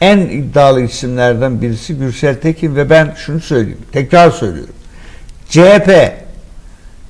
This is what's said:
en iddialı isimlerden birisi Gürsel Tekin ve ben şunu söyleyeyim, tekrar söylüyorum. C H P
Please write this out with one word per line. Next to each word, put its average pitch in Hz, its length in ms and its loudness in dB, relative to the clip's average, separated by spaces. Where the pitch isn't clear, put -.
en 196 180 4
iddialı 139 600 0
isimlerden 123 840 -2
birisi 117 320 -6
Gürsel 135 460 -4
Tekin 160 360 -4
ve 143 140 0
ben 156 260 2
şunu 151 240 -8
söyleyeyim, 113 380 -4
tekrar 165 380 2
söylüyorum. 82 440 -8
C 180 260 6
H 202 100 2
P 165 400 2